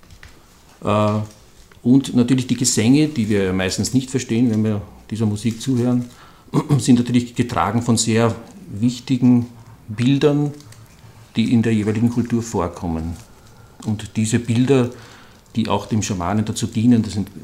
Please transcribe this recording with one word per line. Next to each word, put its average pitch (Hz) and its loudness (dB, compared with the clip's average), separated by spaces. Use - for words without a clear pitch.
Äh, 107 0
und 131 2
natürlich 123 2
die 123 0
Gesänge, 131 2
die 120 -4
wir 98 2
meistens 95 -2
nicht 127 0
verstehen, 120 0
wenn 107 0
wir 104 -2
dieser 110 -2
Musik 107 -4
zuhören, 123 0
<clears throat> - 0
sind 117 6
natürlich 120 -2
getragen 110 0
von 117 2
sehr 110 2
wichtigen 120 2
Bildern, 143 2
die 113 0
in 117 4
der 113 2
jeweiligen 110 0
Kultur 117 -2
vorkommen. 85 -4
Und 110 -6
diese 110 0
Bilder, 123 2
die 113 -2
auch - -2
dem 107 -2
Schamanen 98 -2
dazu 110 -6
dienen, 117 2
das 98 -8
sind, 98 -6